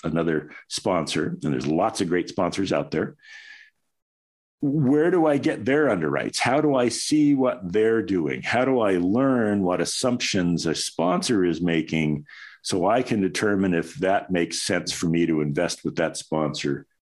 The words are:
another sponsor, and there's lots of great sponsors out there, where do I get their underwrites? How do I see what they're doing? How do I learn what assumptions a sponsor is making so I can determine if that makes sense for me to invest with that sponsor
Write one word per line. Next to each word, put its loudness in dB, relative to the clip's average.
another -2
sponsor, -2
and -2
there's -4
lots 0
of -2
great 0
sponsors -2
out -2
there, -2
where 2
do 4
I 4
get -2
their 2
underwrites? 0
How 2
do 2
I 2
see 2
what 0
they're 4
doing? -2
How 0
do 2
I 2
learn 2
what 0
assumptions 0
a 0
sponsor 0
is 0
making 0
so -2
I 2
can -2
determine 0
if -2
that 0
makes 0
sense -2
for -4
me 2
to 0
invest -2
with -4
that -2
sponsor -4